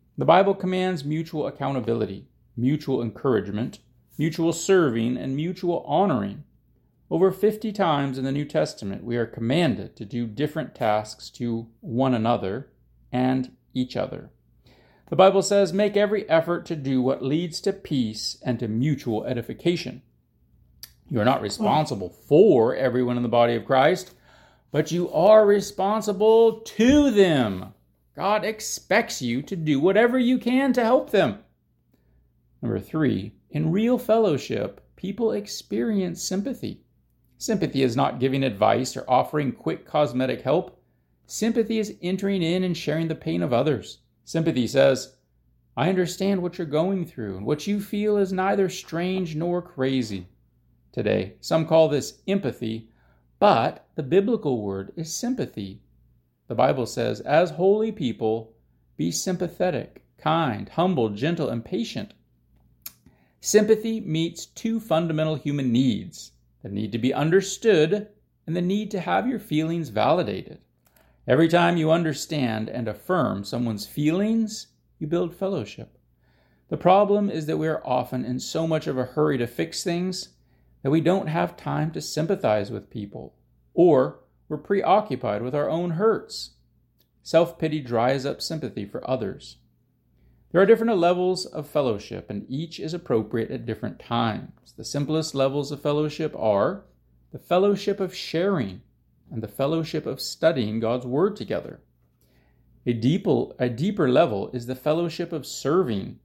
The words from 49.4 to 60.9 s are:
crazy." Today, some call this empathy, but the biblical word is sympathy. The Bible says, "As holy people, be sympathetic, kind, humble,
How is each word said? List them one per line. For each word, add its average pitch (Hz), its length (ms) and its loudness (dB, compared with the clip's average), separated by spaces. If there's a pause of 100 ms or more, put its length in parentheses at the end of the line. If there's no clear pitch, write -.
crazy." 123 680 -2 (640)
Today, 104 500 0
some 160 260 0
call 160 220 6
this 143 380 -4
empathy, 117 600 -4 (480)
but 160 480 2 (100)
the 160 60 -6
biblical 151 640 0
word 98 320 -6
is 160 180 -10
sympathy. 131 720 -6 (640)
The 117 80 -8
Bible 127 320 2
says, 113 320 -4
"As 160 320 2
holy 202 400 2
people, 113 600 -4 (440)
be 160 140 -2
sympathetic, 175 920 -4 (140)
kind, 147 520 -2
humble, 160 400 0